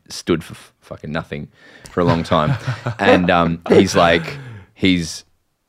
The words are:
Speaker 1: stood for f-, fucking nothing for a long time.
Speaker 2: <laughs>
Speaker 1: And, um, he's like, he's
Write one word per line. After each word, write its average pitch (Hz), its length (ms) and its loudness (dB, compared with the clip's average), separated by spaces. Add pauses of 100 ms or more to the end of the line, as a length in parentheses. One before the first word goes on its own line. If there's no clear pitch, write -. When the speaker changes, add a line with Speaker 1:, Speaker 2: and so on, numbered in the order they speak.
Speaker 1:
stood 82 340 -2
for - 100 -18
f-, - 260 -20
fucking 76 320 -14
nothing 76 380 -8 (420)
for - 80 -2
a 87 60 2
long 82 180 2
time. 82 340 0 (220)
Speaker 2:
<laughs> - 200 -10
Speaker 1:
And, 95 300 2
um, 85 400 2
he's 110 260 4
like, 85 420 2 (360)
he's 90 520 -2 (440)